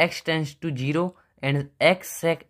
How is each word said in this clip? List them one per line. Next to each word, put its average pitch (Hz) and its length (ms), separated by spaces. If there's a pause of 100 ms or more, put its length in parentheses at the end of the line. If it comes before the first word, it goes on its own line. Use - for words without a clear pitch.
x 170 220
tends 160 320
to 165 220
zero 147 280 (380)
and 139 200 (220)
x 185 300
sec 165 340